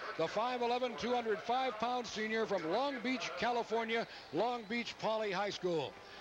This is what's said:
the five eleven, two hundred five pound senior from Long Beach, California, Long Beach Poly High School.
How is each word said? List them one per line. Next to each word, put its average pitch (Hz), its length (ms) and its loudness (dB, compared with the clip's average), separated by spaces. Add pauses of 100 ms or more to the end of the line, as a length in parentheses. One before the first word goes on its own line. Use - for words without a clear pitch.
(180)
the 160 100 2
five 240 360 0
eleven, 240 340 2
two 240 160 0
hundred 226 240 2
five 254 400 2
pound 240 300 0
senior 220 400 0
from 170 240 0
Long 269 320 2
Beach, 247 340 0
California, 226 720 0 (260)
Long 233 340 2
Beach 233 300 -2
Poly 214 340 2
High 190 200 0
School. 160 420 0 (280)